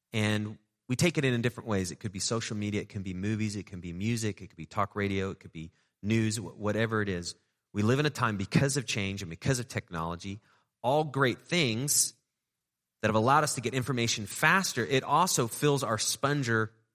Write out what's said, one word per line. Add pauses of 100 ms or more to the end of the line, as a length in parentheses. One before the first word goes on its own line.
(140)
And (300)
we
take
it
in,
in
different
ways.
It
could
be
social
media,
it
can
be
movies,
it
can
be
music,
it
could
be
talk
radio,
it
could
be (300)
news,
wh-,
whatever
it
is. (380)
We
live
in
a
time
because
of
change
and
because
of
technology, (420)
all
great
things (880)
that
have
allowed
us
to
get
information
faster.
It
also
fills
our
sponger, (240)